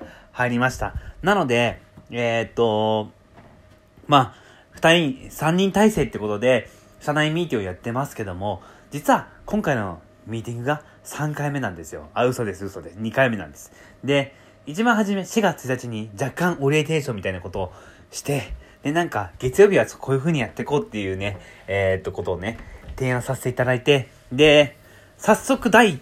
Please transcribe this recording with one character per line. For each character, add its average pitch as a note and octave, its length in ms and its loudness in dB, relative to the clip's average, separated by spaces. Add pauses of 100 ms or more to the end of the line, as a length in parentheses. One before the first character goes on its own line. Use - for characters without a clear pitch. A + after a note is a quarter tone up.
(320)
入 B2 180 -2
り A#2+ 80 0
ま B2 120 2
し - 80 -8
た。 G2+ 160 -6 (280)
な F#3+ 120 2
の F3+ 120 2
で、 A#2+ 340 0 (300)
え A#2 320 0
ー G#2+ 60 -6
っ - 60 -20
と、 A2 560 2 (960)
ま D3 120 6
あ、 - 160 0 (360)
二 E3 240 4
人、 D3+ 360 0
三 D#3+ 260 0
人 F#3+ 140 2
体 G#3 200 6
制 E3 140 0
っ A#2 60 -6
て G#2+ 80 -8
こ G#2 100 -4
と G#2 100 -2
で、 A#2+ 320 2 (300)
社 D3+ 120 -4
内 D3+ 180 2
ミ E3+ 160 -2
ー D#3+ 40 -10
テ B2+ 60 0
ィ - 20 0
ン G2+ 40 -2
グ F#2 60 -4
を - 20 -6
や F#2 40 -8
っ - 20 -16
て A#2 160 -8
ま C3+ 140 -2
す - 100 -14
け A2+ 80 -6
ど F#2 100 -8
も、 G2 280 -6 (280)
実 D3 220 0
は E3+ 160 0 (160)
今 G#3 180 -2
回 C#3+ 140 0
の F#2 240 -6 (260)
ミ A2 160 -8
ー - 20 -14
テ A#2+ 80 -10
ィ - 20 -10
ン A#2 40 -10
グ A#2+ 60 -8
が D3 180 -2 (200)
三 D3+ 320 -6
回 D3 160 -4
目 C#3 80 -4
な A#2 120 -4
ん F2 40 -12
で E2+ 100 -14
す - 100 -20
よ。 D2+ 180 -14
あ、 A#2 140 2
嘘 B2 180 -2
で G2 100 -6
す、 F#2 120 -12
嘘 - 160 -12
で - 100 -16
す。 - 60 -20
二 A2+ 140 -6
回 C3 180 2
目 A2 60 -4
な F2 100 -8
ん D2 40 -16
で C#2+ 60 -20
す。 - 160 -20 (320)
で、 C#3 300 -2 (320)
一 E3 180 -4
番 A#3+ 100 4
初 G3+ 200 0
め、 F#3+ 100 -4
四 - 160 -2
月 F3 240 0
一 B2 160 -4
日 A#2+ 80 -10
に A2 220 -8 (100)
若 C3 120 -4
干 F3 280 -2
オ C#3 100 2
リ D3+ 80 4
エ D3+ 40 2
ン - 40 -6
テ D#3+ 120 0
ー - 20 -2
シ C#3 80 -6
ョ A#2+ 60 -4
ン - 20 -8
み F#2+ 60 -10
た F#2+ 80 -4
い - 20 -2
な F2+ 80 -8
こ F2 80 -12
と G2 120 -6
を F2+ 120 -6 (380)
し - 100 -14
て、 C#3 340 -6 (280)
で、 C#3+ 100 -4
な E3+ 120 0
ん D#3+ 40 -6
か、 G#2 300 -6
月 B2+ 240 4
曜 G3+ 80 10
日 F#3 80 4
は A2+ 80 4
こ - 260 -6
う - 20 4
い C3+ 40 4
う - 20 -6
風 E3 120 0
に D3 80 0
や A2 80 -2
っ - 20 -18
て B2 140 -6
こ C#3+ 140 0
う - 40 -2
っ - 20 -8
て G#2+ 160 -8
い F#2+ 120 -4
う F#2+ 40 -4
ね、 G2 220 -6 (280)
え G2 280 0
ー F#2 60 -2
っ - 20 -14
と、 F#2+ 100 -6
こ - 100 -8
と F2+ 120 -4
を E2+ 40 -6
ね、 G#2 200 -6 (380)
提 B2+ 160 -2
案 B2 100 -2
さ C3 140 -6
せ - 60 -10
て C3 60 -4
い B2 60 -2
た B2+ 100 0
だ B2+ 80 2
い A#2+ 100 -2
て、 C#3 260 2 (220)
で、 D3 460 6 (400)
早 - 180 2
速 B3+ 360 0
第 G#3+ 240 8
一 C3+ 80 -8